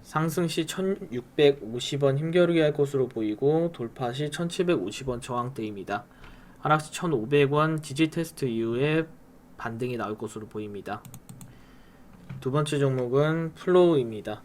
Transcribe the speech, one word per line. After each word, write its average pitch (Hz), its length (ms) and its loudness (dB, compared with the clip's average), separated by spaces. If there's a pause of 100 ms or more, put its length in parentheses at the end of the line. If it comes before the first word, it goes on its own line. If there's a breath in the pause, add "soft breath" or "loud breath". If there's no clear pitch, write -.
상승 160 440 -2
시 165 200 -2
천육백오십 143 1400 0
원 135 120 4
힘겨루기 165 440 4
할 151 120 4
것으로 139 360 2
보이고 135 640 0
돌파 120 400 -6
시 147 180 -4
천칠백오십 170 800 -2
원 120 120 -4
저항대입니다. 110 840 -6 (560 loud breath)
하락 151 200 4
시 - 120 -12
천오백 143 600 2
원 156 300 2
지지 156 280 0
테스트 165 340 -4
이후에 123 600 0 (520)
반등이 117 400 -6
나올 107 200 -4
것으로 107 300 -10
보입니다. 104 560 -8 (1400 loud breath)
두 131 100 -4
번째 147 300 0
종목은 139 760 0
플로우입니다. 123 920 2